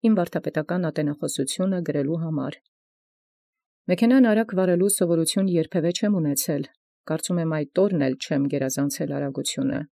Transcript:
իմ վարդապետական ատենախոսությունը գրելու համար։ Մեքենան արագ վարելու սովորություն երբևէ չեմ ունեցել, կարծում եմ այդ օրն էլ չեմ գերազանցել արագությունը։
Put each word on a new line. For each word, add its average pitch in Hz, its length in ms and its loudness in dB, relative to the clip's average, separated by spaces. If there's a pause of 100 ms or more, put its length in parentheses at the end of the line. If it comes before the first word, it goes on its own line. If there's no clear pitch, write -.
իմ 220 140 6
վարդապետական 170 680 -2
ատենախոսությունը 151 920 -2
գրելու 151 360 -2
համար։ 156 400 -4 (1300)
Մեքենան 233 400 4
արագ 220 240 2
վարելու 185 380 2
սովորություն 170 580 2
երբևէ 170 440 0
չեմ 208 260 0
ունեցել, 147 460 -2 (440)
կարծում 170 320 -2
եմ 160 140 0
այդ 151 260 -2
օրն 190 240 2
էլ 131 140 0
չեմ 143 300 -2
գերազանցել 143 680 -2
արագությունը։ 143 680 -4 (200)